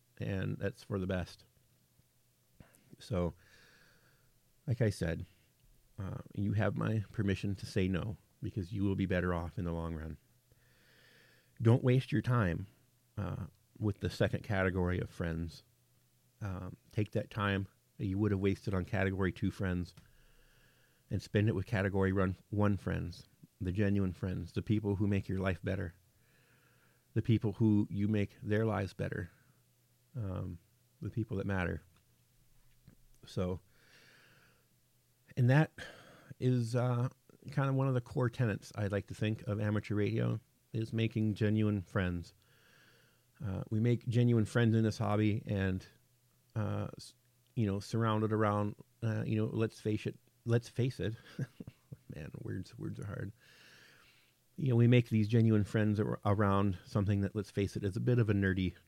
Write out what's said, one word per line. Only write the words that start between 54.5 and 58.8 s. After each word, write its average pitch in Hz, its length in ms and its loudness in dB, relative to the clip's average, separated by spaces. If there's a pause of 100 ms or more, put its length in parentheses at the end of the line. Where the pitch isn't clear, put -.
You 135 140 -2
know, 123 60 4
we 117 120 8
make 123 220 6
these 110 180 2
genuine 113 360 6
friends 107 360 2
ar-, - 260 -2
around 101 600 4
something 101 360 2
that, 101 140 -2
let's 104 160 -4
face 101 240 -2
it, 104 80 -6
is 95 140 -4
a 117 40 -2
bit 120 180 4
of 107 100 4
a 104 40 2
nerdy, 95 400 2 (140)